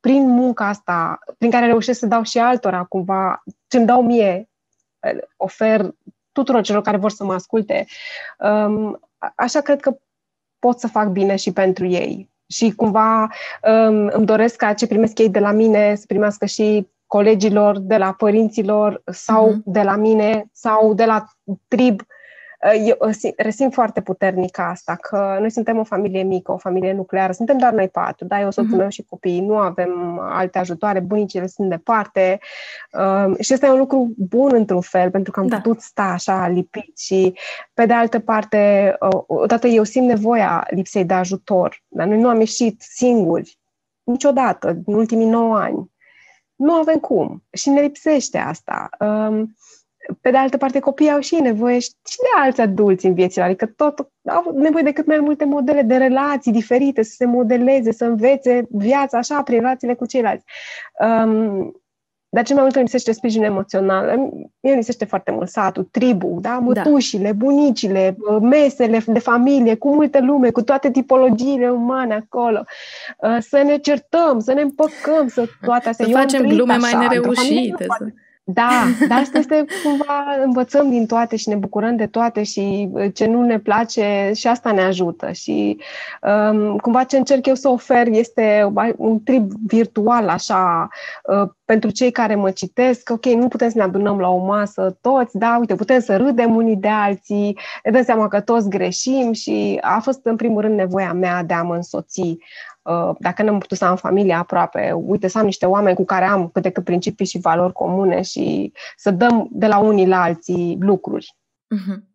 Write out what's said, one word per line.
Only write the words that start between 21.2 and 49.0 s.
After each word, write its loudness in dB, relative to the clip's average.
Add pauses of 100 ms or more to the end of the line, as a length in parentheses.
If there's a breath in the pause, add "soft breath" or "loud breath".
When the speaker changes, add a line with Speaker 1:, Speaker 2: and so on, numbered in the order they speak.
Speaker 1:
trib. 2 (840 loud breath)
Eu, 4
uh, 0
si-, -6
resimt -2
foarte -2
puternic -4
asta, -6
că -4
noi -2
suntem -2
o -2
familie -4
mică, -2
o -2
familie -4
nucleară, -4
suntem 0
doar 2
noi 0
patru, -6
da? -4
Eu, -2
soțul -2
Speaker 2:
Mhm. 0
Speaker 1:
meu 0
și -12
copiii, -6
nu -2
avem -4
alte -4
ajutoare, -4
bunicile -4
sunt -4
departe, -2 (540 loud breath)
um, 0
și 0
ăsta 2
e 6
un 6
lucru 0
bun 2
într-un 2
fel, 0
pentru -4
că -6
am 0
Speaker 2:
Da. -2
Speaker 1:
putut -2
sta -8
așa -2
lipit -6
și, 0 (420 loud breath)
pe 2
de 2
altă 0
parte, 2
uh, 0
odată 0
eu 4
simt 0
nevoia 0
lipsei -2
de 0
ajutor, -2
dar -4
noi 2
nu 4
am 2
ieșit -2
singuri 0 (440)
niciodată 0 (180)
în -2
ultimii 2
nouă 2
ani. -6 (600 soft breath)
Nu 0
avem 2
cum -4 (100)
și -6
ne 4
lipsește -2
asta. -8 (100)
Um, -2 (680 soft breath)